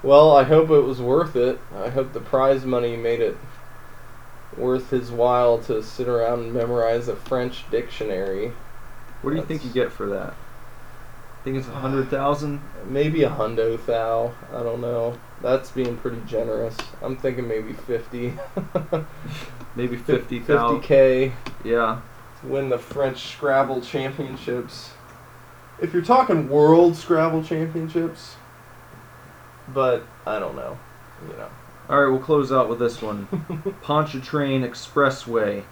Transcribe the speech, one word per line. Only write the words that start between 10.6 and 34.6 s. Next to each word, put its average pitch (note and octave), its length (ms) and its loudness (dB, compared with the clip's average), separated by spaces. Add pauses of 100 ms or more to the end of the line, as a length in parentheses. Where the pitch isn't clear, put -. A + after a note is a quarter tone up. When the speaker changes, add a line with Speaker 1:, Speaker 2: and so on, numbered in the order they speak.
Speaker 2:
Think C3+ 140 -4
it's B2+ 120 -6
a - 60 -12
hundred C3 360 -2
thousand? C#3+ 500 0 (260)
Speaker 1:
Maybe D3+ 360 2
a B2+ 80 4
hundo A2+ 560 0
thou. A#2 480 0 (180)
I A#2+ 100 -6
don't A#2 200 -4
know. A#2 360 -2 (220)
That's C3 300 0
being B2 260 -2
pretty A#2 300 -6
generous. A2+ 500 -2 (240)
I'm C3 160 -6
thinking B2+ 320 -4
maybe A2 240 -4
fifty. A#2+ 640 -6 (680)
<laughs> - 720 -12
Speaker 2:
Maybe A#2+ 220 -4
Speaker 1:
Fif-, A#2+ 240 2
Speaker 2:
fifty A#2+ 200 -6
thou. A#2+ 340 2
Speaker 1:
fifty - 120 -4
K. C3 460 6 (320)
Speaker 2:
Yeah. A#2 380 2 (400)
Speaker 1:
Win C3+ 260 -2
the B2 100 2
French C3 540 -4
Scrabble C3+ 480 2
championships. C3 1080 -6 (920)
If E3 140 -4
you're F3 80 2
talking F#3+ 480 4
world D#3+ 440 8
Scrabble D#3+ 480 2
championships, D#3+ 920 -4 (1400)
but B2+ 320 2 (220)
I G#2+ 120 -2
don't E2+ 180 -6
know, B1+ 220 -10 (480)
you - 120 -14
know. A1 100 -14 (400)
Speaker 2:
All C#3 120 2
right, C#3+ 100 4
we'll C3 100 2
close C#3 320 2
out B2+ 160 2
with A2+ 100 -4
this A#2 240 -2
one. G#2+ 240 -6 (500)
Speaker 1:
<laughs> - 60 -20
Speaker 2:
Pontchartrain C#3+ 800 0